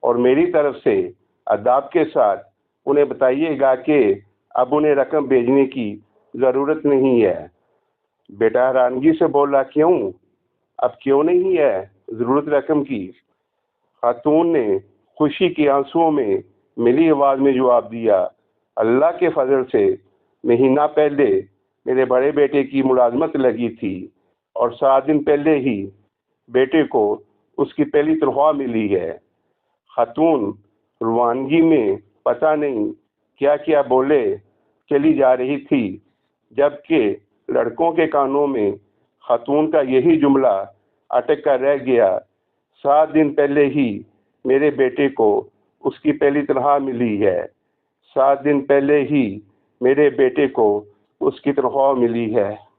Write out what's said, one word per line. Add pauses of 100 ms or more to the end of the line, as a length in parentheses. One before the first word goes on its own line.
اور
میری
طرف (100)
سے (360)
اداب
کے (100)
ساتھ (400)
انہیں
بتائیے
گا
کہ (360)
اب
انہیں
رقم
بھیجنے
کی (380)
ضرورت
نہیں
ہے۔ (840)
بیٹا
حیرانگی
سے
بولا،
"کیوں؟ (680)
اب
کیوں
نہیں
ہے (220)
ضرورت
رقم
کی؟" (920)
خاتون
نے (380)
خوشی
کے
آنسوؤں
میں (380)
ملی
آواز
میں
جواب
دیا، (500)
"اللہ
کے
فضل
سے (500)
مہینہ
پہلے (460)
میرے
بڑے
بیٹے
کی
ملازمت
لگی
تھی (460)
اور
سات
دن
پہلے
ہی (640)
بیٹے
کو (380)
اس
کی
پہلی
تنخواہ
ملی
ہے۔" (800)
خاتون (480)
روانگی
میں (260)
پتہ
نہیں (460)
کیا
کیا
بولے (540)
چلی
جا
رہی
تھی، (520)
جبکہ (320)
لڑکوں
کے
کانوں
میں (480)
خاتون
کا
یہی
جملہ (460)
اٹک
کر
رہ (100)
گیا، (640)
"سات
دن
پہلے
ہی (420)
میرے
بیٹے
کو (320)
اس
کی
پہلی
تنخواہ
ملی
ہے، (680)
سات
دن
پہلے
ہی (420)
میرے
بیٹے
کو (360)
اس
کی
تنخواہ
ملی
ہے۔" (240)